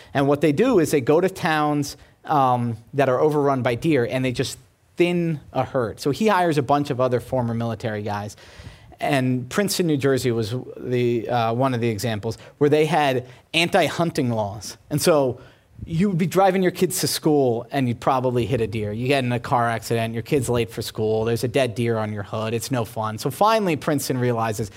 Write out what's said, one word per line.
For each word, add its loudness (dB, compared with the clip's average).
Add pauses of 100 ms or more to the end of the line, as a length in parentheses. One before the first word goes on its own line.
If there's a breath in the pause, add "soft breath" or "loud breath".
(140 loud breath)
And 2
what 2
they 4
do 4
is 2
they 2
go 4
to 2
towns, -2 (280 soft breath)
um, 2 (180)
that 2
are 2
overrun 2
by 2
deer, 2
and -2
they 0
just -4 (380)
thin 0 (140)
a 0
herd. -2
So 0
he 0
hires 2
a 2
bunch 0
of -2
other 2
former -4
military -6
guys. -6 (640 loud breath)
And 0
Princeton, 0
New 2
Jersey 2
was -2 (220)
the, 0
uh, 0
one 0
of -2
the 0
examples -4 (220 loud breath)
where 4
they 4
had 2 (280 loud breath)
anti-hunting 2
laws. -4 (140)
And -2
so 2 (460 loud breath)
you 0
would -2
be 2
driving 2
your 2
kids -2
to 0
school 0
and 0
you'd -4
probably 0
hit -2
a 0
deer. -6
You -4
get 2
in -2
a -2
car 0
accident, -2
your -6
kid's 0
late 0
for -8
school, -2
there's 0
a -2
dead -2
deer 0
on -4
your -8
hood, -6
it's -6
no 0
fun. -6
So -4
finally 2
Princeton -2
realizes, -2